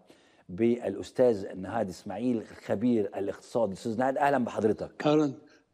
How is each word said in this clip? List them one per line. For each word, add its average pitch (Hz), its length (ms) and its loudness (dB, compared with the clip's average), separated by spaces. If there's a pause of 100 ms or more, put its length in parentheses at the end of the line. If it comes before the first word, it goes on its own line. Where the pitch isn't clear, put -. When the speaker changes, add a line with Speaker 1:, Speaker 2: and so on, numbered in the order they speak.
(500)
Speaker 1:
بالأستاذ 110 1040 0
نهاد 95 340 -4
إسماعيل، 107 540 -4 (220)
خبير 113 400 2
الاقتصاد. 98 640 -4
أستاذ 107 280 -6
نهاد، 131 180 0
أهلا 143 280 2
بحضرتك. 107 600 -2
Speaker 2:
أهلا، 151 260 4 (400)